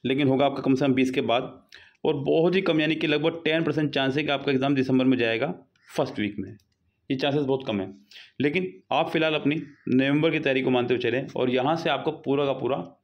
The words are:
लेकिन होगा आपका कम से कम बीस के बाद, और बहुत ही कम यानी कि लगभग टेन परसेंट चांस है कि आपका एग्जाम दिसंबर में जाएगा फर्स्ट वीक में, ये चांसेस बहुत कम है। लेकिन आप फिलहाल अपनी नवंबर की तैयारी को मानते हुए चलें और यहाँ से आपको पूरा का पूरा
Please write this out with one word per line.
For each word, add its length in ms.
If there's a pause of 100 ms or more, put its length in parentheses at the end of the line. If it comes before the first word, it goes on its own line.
लेकिन 220
होगा 180
आपका 160
कम 140
से 100
कम 80
बीस 180
के 100
बाद, 340 (500)
और 100
बहुत 400
ही 60
कम 200
यानी 140
कि 120
लगभग 380
टेन 180
परसेंट 300
चांस 240
है 60
कि 60
आपका 220
एग्जाम 240
दिसंबर 300
में 120
जाएगा 300 (500)
फर्स्ट 220
वीक 200
में, 180 (520)
ये 80
चांसेस 240
बहुत 260
कम 140
है। 120 (480)
लेकिन 400 (100)
आप 180
फिलहाल 240
अपनी 220 (320)
नवंबर 440
की 80
तैयारी 220
को 80
मानते 240
हुए 80
चलें 340
और 140
यहाँ 260
से 140
आपको 220
पूरा 340
का 80
पूरा 240 (260)